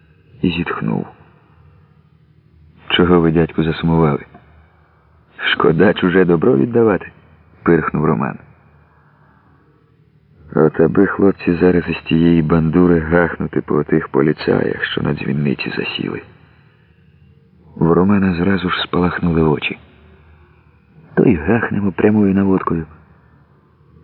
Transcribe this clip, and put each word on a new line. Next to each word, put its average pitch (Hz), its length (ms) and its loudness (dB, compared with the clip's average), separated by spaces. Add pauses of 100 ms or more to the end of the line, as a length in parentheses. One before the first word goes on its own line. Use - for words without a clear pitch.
(420)
і 90 80 0
зітхнув. 53 560 -6 (1800)
"Чого 87 320 2
ви, 82 120 2
дядьку, 80 320 0
засумували?" 82 600 0 (1300)
"Шкода 85 420 2
чуже 92 300 2
добро 87 320 2
віддавати", 117 500 0 (560)
пирхнув 78 420 0
Роман. 67 340 -2 (2250)
"От 76 240 2
аби 87 260 2
хлопці 92 480 0
зараз 87 340 2
із 82 80 -6
тієї 82 460 2
бандури 82 580 2
гахнути 80 600 -2
по 73 240 -2
тих - 240 -2
поліцаях, 67 760 -2
що - 180 -6
на 73 120 -2
дзвінниці 71 640 -4
засіли". - 460 -6 (1500)
В 82 160 2
Романа 95 420 2
зразу 90 360 -2
ж - 120 -4
спалахнули 87 600 -2
очі. 76 360 -2 (1400)
"То - 100 2
й 92 120 4
гахнемо 101 560 -2
прямою 104 420 2
наводкою. 95 520 0 (1160)